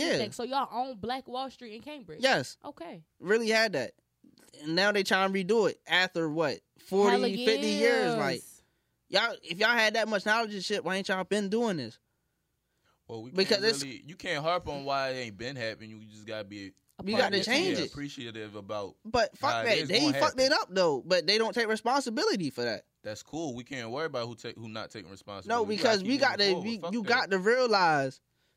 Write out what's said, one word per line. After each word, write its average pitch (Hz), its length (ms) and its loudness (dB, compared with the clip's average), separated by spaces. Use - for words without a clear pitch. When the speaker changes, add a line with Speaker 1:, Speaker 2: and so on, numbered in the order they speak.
Speaker 1:
everything. 208 260 0
So 247 120 -8
y'all 254 280 -2
own 254 260 -6
black 247 280 -6
Wall 254 240 -8
Street 226 240 -16
in 220 80 -16
Cambridge. 233 400 -14
Speaker 2:
Yes. 214 420 2
Speaker 1:
Okay. 285 380 -14
Speaker 2:
Really 220 320 2
had 190 220 4
that. 131 200 -2
And 160 140 -2
now 202 160 4
they 202 100 2
trying 190 300 2
to 196 120 0
redo 202 240 4
it - 180 -4
after, 170 440 2
what, 147 300 0
forty, 202 240 6
Speaker 1:
Hella 247 180 4
Speaker 2:
fifty 220 420 0
years? 233 440 2
Like, 135 200 0
Speaker 1:
years. - 280 -14
Speaker 2:
y'all, 208 340 0
if 170 160 -8
y'all 214 120 4
had 220 240 4
that 220 140 2
much 208 160 -2
knowledge 214 300 2
and 185 100 -6
shit, 202 200 -4
why 180 120 0
ain't 196 120 -4
y'all 190 160 0
been 196 240 0
doing 214 300 0
this? 110 200 -8
Speaker 3:
Well, 113 140 -12
we 123 80 -14
Speaker 2:
Because 190 280 2
Speaker 3:
can't 196 60 -2
Speaker 2:
it's 214 180 2
Speaker 3:
really, 131 240 -10
you 156 80 -16
can't 165 300 -4
harp 175 240 -2
on 139 160 -6
why 139 260 -2
it 131 40 -4
ain't 104 120 -12
been 135 180 -8
happening. 110 420 -8
We 107 80 -20
just 107 200 -20
gotta 107 180 -8
be 98 280 -12
Speaker 1:
A - 40 -12
Speaker 2:
We 196 100 -4
Speaker 1:
part 240 120 4
Speaker 2:
gotta 196 120 0
Speaker 1:
of 190 60 2
it. - 20 -2
Speaker 2:
change 277 340 0
Speaker 3:
yeah, 160 60 -2
Speaker 2:
it. - 60 -8
Speaker 3:
appreciative 117 640 -10
about 101 400 -8
Speaker 2:
But 220 320 0
fuck 285 160 0
Speaker 3:
how 233 100 0
it - 20 -2
Speaker 2:
that. 214 140 4
Speaker 3:
is 156 100 -2
Speaker 2:
They 190 120 2
Speaker 3:
gonna 294 120 4
Speaker 2:
fucked 277 260 2
Speaker 3:
happen. 262 140 4
Speaker 2:
it - 0 -
up, 381 180 0
though. 170 340 2
But 170 220 2
they 208 120 2
don't 220 140 0
take 233 160 0
responsibility 233 840 0
for 120 120 -6
that. 113 220 -2
Speaker 3:
That's 107 200 -10
cool. 151 340 -6
We 123 80 -10
can't 120 260 -8
worry 147 160 -4
about 120 220 -4
who 117 80 -12
take, 117 200 -12
who 113 120 -12
not 110 220 -10
taking 95 200 -14
responsibility. 98 380 -14
Speaker 2:
No, 233 160 2
Speaker 3:
We 208 120 -2
Speaker 2:
because 220 220 2
Speaker 3:
gotta 190 100 -4
Speaker 2:
we 254 40 0
Speaker 3:
keep 277 80 0
Speaker 2:
got 233 180 2
Speaker 3:
moving 202 80 4
Speaker 2:
to, 196 60 4
Speaker 3:
forward. 180 160 -2
Speaker 2:
we, 226 100 -6
Speaker 3:
Fuck 170 140 -8
Speaker 2:
you 233 100 -2
Speaker 3:
that. 180 60 -6
Speaker 2:
got 240 240 0
to 190 60 2
realize 185 840 4